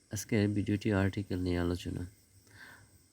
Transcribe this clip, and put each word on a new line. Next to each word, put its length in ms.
আজকের 340
ভিডিওটি 440
আর্টিকেল 540
নিয়ে 120
আলোচনা। 440